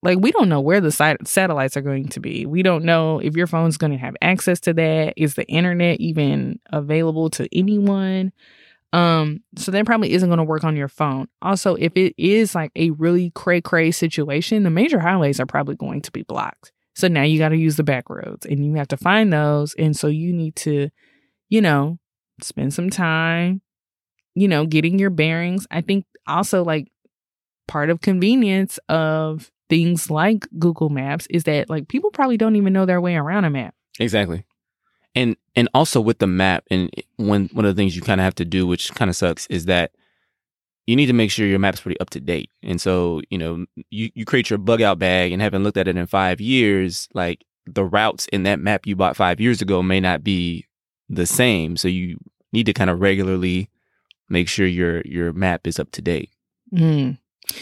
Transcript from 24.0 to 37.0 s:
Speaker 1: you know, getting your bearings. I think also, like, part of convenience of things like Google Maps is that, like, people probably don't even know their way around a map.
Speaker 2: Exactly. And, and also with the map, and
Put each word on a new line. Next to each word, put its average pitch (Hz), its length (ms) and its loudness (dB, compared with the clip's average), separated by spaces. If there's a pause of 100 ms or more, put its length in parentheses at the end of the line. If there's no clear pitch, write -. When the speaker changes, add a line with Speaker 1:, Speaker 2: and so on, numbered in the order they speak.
Speaker 1:
you 196 140 2
know, 156 180 2
getting 160 320 0
your 196 120 2
bearings. 165 600 -2
I 170 120 -4
think 196 220 -2 (220)
also, 180 380 0
like, 156 240 -2 (800)
part 151 220 -2
of 165 100 0
convenience 196 800 2 (100)
of 156 640 -2 (180)
things 165 420 2
like 190 380 0 (100)
Google 165 300 2
Maps 139 400 -4
is 170 160 0
that, 147 240 0
like, 156 180 -4
people 370 240 -2
probably 262 280 0
don't 220 180 4
even 196 160 4
know 190 140 4
their 180 140 2
way 175 140 0
around 165 300 0
a 160 60 2
map. 127 240 -6 (260)
Speaker 2:
Exactly. 101 440 0 (720)
And, 120 220 2 (180)
and 120 200 4
also 135 260 4
with 110 180 2
the 101 80 2
map, 92 440 2
and 92 200 0 (260)